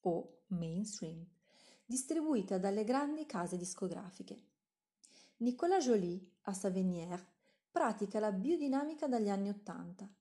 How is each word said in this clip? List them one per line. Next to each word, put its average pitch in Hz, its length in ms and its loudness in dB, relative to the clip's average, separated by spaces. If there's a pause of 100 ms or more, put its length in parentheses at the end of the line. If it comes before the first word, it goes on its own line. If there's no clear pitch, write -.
o - 460 -2
mainstream, 165 760 -6 (640)
distribuita 262 720 0
dalle 196 280 2
grandi 294 420 0
case 180 320 -4
discografiche. 185 840 -8 (960)
Nicolas 311 460 4
Joly, 190 480 2 (120)
a 202 100 -4
Savenière, 180 720 0 (440)
pratica 220 500 0
la 214 120 2
biodinamica 294 760 0
dagli 233 220 2
anni 196 220 0
ottanta. 185 600 -10 (100)